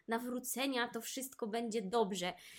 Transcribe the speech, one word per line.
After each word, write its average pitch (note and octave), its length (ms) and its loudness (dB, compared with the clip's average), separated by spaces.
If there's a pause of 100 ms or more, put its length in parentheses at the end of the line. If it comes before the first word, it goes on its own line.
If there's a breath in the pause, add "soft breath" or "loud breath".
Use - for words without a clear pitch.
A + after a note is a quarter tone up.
nawrócenia, B3 800 2
to A#3 140 -4
wszystko B3+ 460 -4
będzie A3+ 340 0
dobrze. F#3+ 520 2 (260 loud breath)